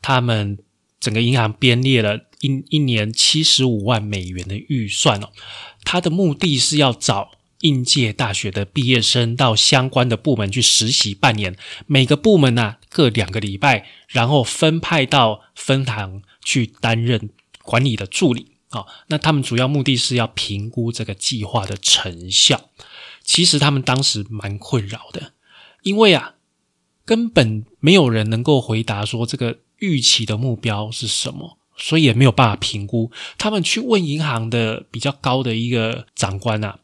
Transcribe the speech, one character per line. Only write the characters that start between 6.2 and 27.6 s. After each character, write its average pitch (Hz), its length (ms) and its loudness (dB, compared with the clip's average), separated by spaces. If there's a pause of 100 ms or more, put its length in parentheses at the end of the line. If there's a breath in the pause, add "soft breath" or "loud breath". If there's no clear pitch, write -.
的 143 240 0
是 147 200 0
要 135 160 4
找 - 380 -4 (280)
应 139 240 2
届 120 300 0
大 110 180 -4
学 101 180 -4
的 101 140 -4
毕 123 240 -2
业 123 140 4
生 117 340 0
到 123 200 2
相 131 340 2
关 127 180 2
的 117 80 0
部 131 220 0
门 101 120 -4
去 120 120 -2
实 - 280 2
习 107 240 -2
半 117 220 0
年， 95 220 -6 (280 loud breath)
每 135 200 4
个 143 100 2
部 208 220 4
门 127 200 4
啊， 113 220 -2 (100)
各 143 200 2
两 107 200 -2
个 110 100 -6
礼 98 180 -6
拜， - 300 2 (200 loud breath)
然 120 200 0
后 135 160 4
分 160 360 0
派 151 260 0
到 117 360 2 (120 soft breath)
分 135 320 -2
行 98 380 -8 (200 soft breath)
去 120 240 -2
担 113 340 -2
任 113 280 -2 (340)
管 120 200 0
理 127 120 2
的 101 120 -6
助 135 260 2
理。 - 140 -6 (240)
哦， 101 140 -10 (220 loud breath)
那 151 100 -2
他 160 140 0
们 143 100 2
主 117 140 -4
要 127 140 0
目 143 120 0
的 127 140 2
是 120 200 -2
要 113 120 0
评 104 420 -8
估 117 220 -4
这 117 140 -8
个 104 80 -10
计 107 320 -6
划 101 200 -4
的 98 120 -8
成 87 520 -2
效。 - 400 2 (540 loud breath)
其 - 220 0
实 151 120 2
他 147 140 2
们 139 100 0
当 135 220 0
时 104 260 -2
蛮 101 280 -8
困 107 280 -4
扰 98 280 -14
的， - 200 -14 (500 soft breath)
因 196 140 -2
为 214 160 6
啊， - 220 -2 (680)
根 226 240 0
本 110 360 2 (140)